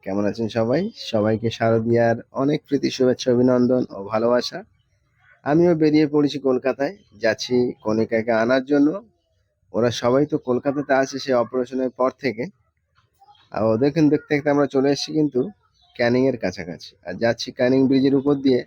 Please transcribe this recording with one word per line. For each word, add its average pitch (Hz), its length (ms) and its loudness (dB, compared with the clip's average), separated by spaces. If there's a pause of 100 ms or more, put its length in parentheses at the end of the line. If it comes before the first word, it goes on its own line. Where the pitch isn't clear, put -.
কেমন 101 220 -4
আছেন 104 240 -4
সবাই? 120 340 -2 (140)
সবাইকে 110 540 -2
শারদিয়ার 117 680 0 (160)
অনেক 139 320 -2
প্রীতি, 135 260 -2
শুভেচ্ছা, 127 420 0
অভিনন্দন 123 580 2
ও - 140 -14
ভালোবাসা। 117 540 -2 (880)
আমিও 170 300 4
বেরিয়ে 156 320 2
পড়েছি 143 320 0
কলকাতায়, 135 560 -2 (240)
যাচ্ছি 110 380 -2 (240)
কণিকাকে 113 520 -2
আনার 120 320 2
জন্য। 143 240 2 (840)
ওরা 117 180 0
সবাই 123 360 0
তো 151 120 -4
কলকাতাতে 135 560 -4
আছে 135 240 0
সেই 135 160 -2
অপারেশনের 127 560 -2
পর 127 200 -2
থেকে। 120 340 -6 (1040)
আর - 120 -4
ও 113 140 2
দেখুন, 147 320 2
দেখতে 147 220 0
দেখতে 147 200 0
আমরা 143 160 2
চলে 135 240 0
এসেছি 143 220 -4
কিন্তু 151 280 0 (560)
ক্যানিংয়ের 123 420 2
কাছাকাছি। 90 520 -8 (140)
আর 90 100 -10
যাচ্ছি 117 380 -2
ক্যানিং 131 360 2
ব্রিজের 135 260 2
উপর 143 200 2
দিয়ে। 135 320 2